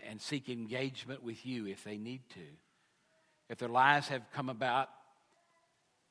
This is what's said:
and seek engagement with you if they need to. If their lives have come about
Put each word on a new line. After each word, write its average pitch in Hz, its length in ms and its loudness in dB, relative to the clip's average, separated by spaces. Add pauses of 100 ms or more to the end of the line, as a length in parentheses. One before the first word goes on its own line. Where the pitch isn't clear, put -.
and 107 140 -10
seek 139 260 -4
engagement 131 720 -4
with 113 220 -8
you 123 220 -2
if 98 180 -6
they 104 140 -6
need 123 320 -8
to. 95 100 -16 (1080)
If 117 100 -6
their 123 100 -2
lives 135 400 8
have 131 140 -2 (100)
come 135 160 -2
about 127 400 2 (1200)